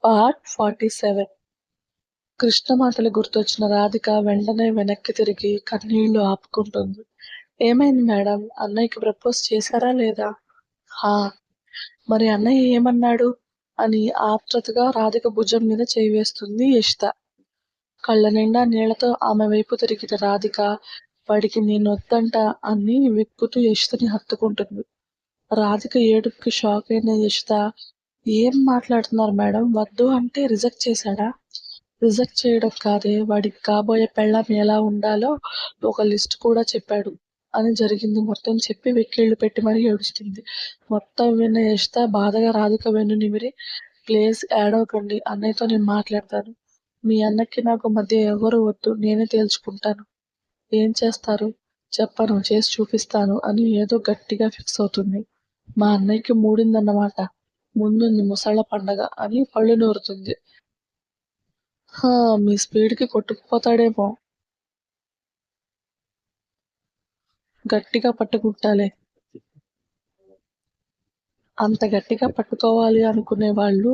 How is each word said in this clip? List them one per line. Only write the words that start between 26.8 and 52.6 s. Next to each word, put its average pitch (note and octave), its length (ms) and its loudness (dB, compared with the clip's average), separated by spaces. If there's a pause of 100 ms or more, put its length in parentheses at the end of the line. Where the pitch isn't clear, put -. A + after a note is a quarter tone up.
అయిన A3+ 200 0
యశిత, G#3+ 420 0 (760)
"ఏం A3+ 280 2 (100)
మాట్లాడుతున్నారు A#3 680 2
మేడం? G#3 420 0
వద్దు G#3+ 340 0
అంటే B3+ 400 0
రిజెక్ట్ A#3 360 -2
చేశాడా?" G#3+ 460 -2 (720)
"రిజెక్ట్ A#3 360 2
చేయడం A3+ 340 0 (100)
కాదే, G#3 380 0
వాడికి G#3 440 -2
కాబోయే G#3+ 420 2
పెళ్ళాం G#3+ 440 0
ఎలా G#3 300 2
ఉండాలో G#3+ 500 0 (540)
ఒక A3 180 -2
లిస్ట్ G#3 340 0
కూడా A#3 260 2
చెప్పాడు" G#3 500 -4 (420)
అని A3+ 200 2
జరిగింది G#3+ 460 0
మొత్తం A3+ 360 -4
చెప్పి A3 360 -4
వెక్కిళ్ళు A3+ 440 2
పెట్టి A3 260 -2
మరీ A3 240 2
ఏడుస్తుంది. G#3 560 -4 (480)
మొత్తం A3+ 460 -2
విన్న A3+ 220 2
యశిత A3 460 0
బాధగా G#3 460 0
రాధిక G#3+ 380 0
వెన్ను G#3+ 260 0
నిమిరి, G#3+ 360 -2 (500)
"ప్లీజ్ A3 400 0 (140)
ఏడవకండి, G#3 640 0 (100)
అన్నయ్యతో G#3+ 380 -4
నేను A3 180 0
మాట్లాడతాను. G#3 680 -4 (520)
మీ A3 180 2
అన్నకి G#3+ 400 -2
నాకు A#3 260 0
మధ్య G#3+ 360 0
ఎవరు G#3+ 340 0
వద్దు, G#3+ 360 0
నేనే G#3+ 300 0
తేల్చుకుంటాను." G#3 800 -4 (680)
"ఏం A3 180 2
చేస్తారు?" A3 580 -2 (440)
"చెప్పను, A3 460 0
చేసి G#3+ 320 0